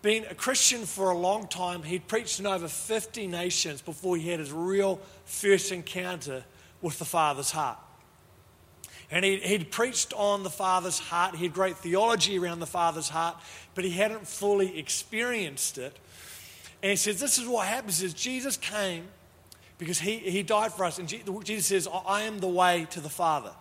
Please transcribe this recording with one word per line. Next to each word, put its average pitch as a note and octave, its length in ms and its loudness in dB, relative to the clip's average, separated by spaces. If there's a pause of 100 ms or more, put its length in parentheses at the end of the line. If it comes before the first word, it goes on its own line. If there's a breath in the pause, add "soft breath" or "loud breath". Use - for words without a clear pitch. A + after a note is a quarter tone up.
been A3 260 4
a F3+ 60 -10
Christian B3+ 500 2
for F#3+ 260 2
a F3+ 60 4
long F#3+ 320 0
time. F3 340 -4
He'd E3+ 240 -4
preached A3+ 320 -2
in G3 80 -4
over F3+ 220 -2
fifty A3 580 -4
nations F3 540 -2
before F3 360 -2
he D#3+ 120 -2
had E3+ 120 -2
his C#3+ 120 -6
real F#3+ 480 2 (240 loud breath)
first G3 480 4
encounter E3+ 720 -6 (380 loud breath)
with E3 160 -4
the E3 80 -6
Father's D3 460 2
heart. C#3+ 260 -2 (1300 loud breath)
And F3+ 140 2
he, G3 120 6
he'd F#3+ 340 0
preached - 440 0
on G3+ 280 2
the F#3 80 -4
Father's F#3 480 0
heart. F3 380 0
He E3+ 80 -2
had E3 100 -2
great F#3 220 2
theology G3 640 2
around E3+ 220 -2
the D#3+ 60 -4
Father's E3 440 0
heart, E3 260 -2 (380 loud breath)
but F#3 100 -2
he F#3 60 0
hadn't G#3 360 0
fully G3 520 2
experienced G#3+ 1000 -4
it. C3 180 -10 (880 loud breath)
And G3 80 2
he G3+ 60 4
says, G3 240 0
this C#4 180 2
is A#3+ 80 -2
what A3 220 0
happens, G#3 340 -2
is F3 120 -4
Jesus B3+ 420 -4
came F#3 500 -4 (720 loud breath)
because E3 220 -2
he, G#3 160 0
he F#3+ 260 -2
died G#3+ 300 2
for F#3+ 140 0
us. E3 120 -2
And F3 80 -8
Je-, A3 160 -8 (220)
Jesus G3+ 220 -2
says, F#3+ 200 4
"I, F3 120 -4
I G3+ 240 0
am G#3+ 180 -4
the F#3 80 0
way F3 420 6
to F3 100 -8
the D3 100 -8
Father. D3+ 500 2